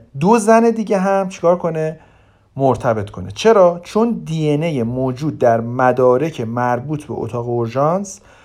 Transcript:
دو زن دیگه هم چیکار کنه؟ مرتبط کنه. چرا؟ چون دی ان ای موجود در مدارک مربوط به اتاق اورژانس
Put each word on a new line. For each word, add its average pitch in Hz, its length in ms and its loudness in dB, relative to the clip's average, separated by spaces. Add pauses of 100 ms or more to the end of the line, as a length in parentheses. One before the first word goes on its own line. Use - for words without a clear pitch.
(200)
دو 208 180 4
زن 226 320 4
دیگه 220 280 -2
هم 196 320 0
چیکار 175 280 2
کنه؟ 160 420 -4 (560)
مرتبط 117 540 0
کنه. 92 220 -12
چرا؟ 180 520 4
چون 214 420 -2
دی 156 240 -2
ان 147 140 0
ای 147 200 -2
موجود 127 540 -4
در 117 240 4
مدارک 127 800 2
مربوط 123 640 -4
به 117 80 -10
اتاق 120 360 -6
اورژانس 135 720 -2 (240)